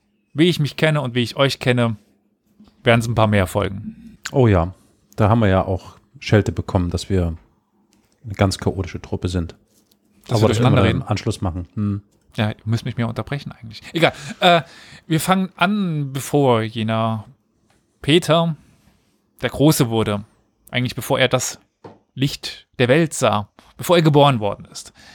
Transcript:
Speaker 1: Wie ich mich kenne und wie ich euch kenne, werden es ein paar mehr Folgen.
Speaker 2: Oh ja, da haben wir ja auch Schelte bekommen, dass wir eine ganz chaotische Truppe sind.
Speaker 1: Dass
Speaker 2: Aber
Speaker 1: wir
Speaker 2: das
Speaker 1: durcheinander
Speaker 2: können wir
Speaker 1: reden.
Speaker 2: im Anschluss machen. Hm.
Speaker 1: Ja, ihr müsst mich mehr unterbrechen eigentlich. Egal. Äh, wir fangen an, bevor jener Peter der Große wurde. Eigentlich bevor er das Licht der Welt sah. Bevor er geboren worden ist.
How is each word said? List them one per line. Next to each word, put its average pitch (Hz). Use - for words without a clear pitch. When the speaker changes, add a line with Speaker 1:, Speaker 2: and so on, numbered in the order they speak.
Speaker 1:
Wie 165
ich 160
mich 147
kenne 156
und 123
wie 123
ich -
euch 139
kenne, 120
werden 120
es 113
ein 117
paar 110
mehr 101
Folgen. -
Speaker 2:
Oh 127
ja, 92
da 107
haben 117
wir 110
ja 95
auch -
Schelte 101
bekommen, 87
dass 87
wir 87
eine 104
ganz 98
chaotische 92
Truppe -
sind. 87
Speaker 1:
Dass 120
Speaker 2:
Aber 107
Speaker 1:
wir 110
Speaker 2:
das 107
Speaker 1:
durcheinander 113
Speaker 2:
können 113
wir 110
Speaker 1:
reden. -
Speaker 2:
im -
Anschluss -
machen. 90
Hm. 101
Speaker 1:
Ja, 107
ihr 107
müsst 113
mich 117
mehr 117
unterbrechen 143
eigentlich. 110
Egal. 160
Äh, 175
wir 156
fangen 185
an, 175
bevor 131
jener 113
Peter 165
der 123
Große 143
wurde. 107
Eigentlich 123
bevor 127
er 131
das -
Licht -
der 123
Welt 156
sah. 104
Bevor -
er 175
geboren 143
worden 104
ist. -